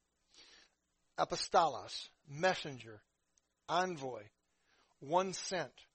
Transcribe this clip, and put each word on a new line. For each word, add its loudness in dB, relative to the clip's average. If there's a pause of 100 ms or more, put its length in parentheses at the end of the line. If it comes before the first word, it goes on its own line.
(1200)
Apostolos, 2 (220)
messenger, -2 (640)
envoy, 0 (800)
one 2
sent. -4 (220)